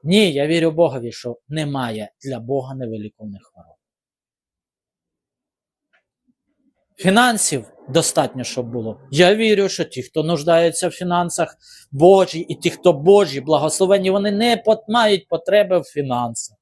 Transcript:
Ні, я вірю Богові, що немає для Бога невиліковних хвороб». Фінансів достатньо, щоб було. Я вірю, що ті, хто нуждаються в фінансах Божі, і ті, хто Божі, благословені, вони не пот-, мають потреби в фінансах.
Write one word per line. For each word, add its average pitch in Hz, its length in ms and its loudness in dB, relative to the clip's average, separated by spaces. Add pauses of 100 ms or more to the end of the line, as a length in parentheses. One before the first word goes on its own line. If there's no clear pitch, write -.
Ні, 185 300 2
я 143 140 -2
вірю 165 240 2
Богові, 131 420 -2
що - 360 -12
немає 131 640 -6 (120)
для 131 160 -8
Бога 131 340 -6
невиліковних 107 720 -12
хвороб». - 320 -20 (3250)
Фінансів 196 760 0 (160)
достатньо, 135 560 -2
щоб 120 260 -8
було. 113 300 -8 (100)
Я 175 240 4
вірю, 214 340 2
що 175 160 -4
ті, - 180 -10
хто - 200 -6
нуждаються 165 640 0
в - 20 -2
фінансах 175 680 -4 (340)
Божі, 175 500 4
і 170 140 -8
ті, - 160 -2
хто - 220 2
Божі, 156 480 4
благословені, 160 680 0
вони 202 220 0
не 226 340 0
пот-, 214 220 0
мають 214 400 0
потреби 185 500 0
в 147 60 -4
фінансах. 120 760 -6